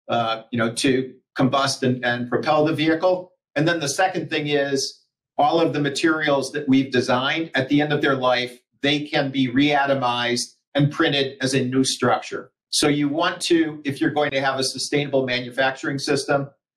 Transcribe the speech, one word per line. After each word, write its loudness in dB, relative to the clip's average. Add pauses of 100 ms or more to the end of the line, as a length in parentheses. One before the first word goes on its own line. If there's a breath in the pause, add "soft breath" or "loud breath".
uh, 0
you -2
know, 0
to 0 (240)
combust 0
and, 0
and -2
propel 2
the 0
vehicle. 0 (220)
And 2
then 0
the -4
second -2
thing -2
is -2 (320)
all 2
of 2
the -2
materials 0
that -6
we've 2
designed 0
at -2
the 4
end 0
of 0
their 2
life, 0 (220)
they 0
can -2
be 0
reatomized 0 (180)
and 4
printed 0
as 0
a 2
new 2
structure. -2 (200)
So 0
you 2
want -2
to, 2
if -4
you're 2
going 0
to 0
have -2
a -2
sustainable 0
manufacturing -2
system, -2 (280)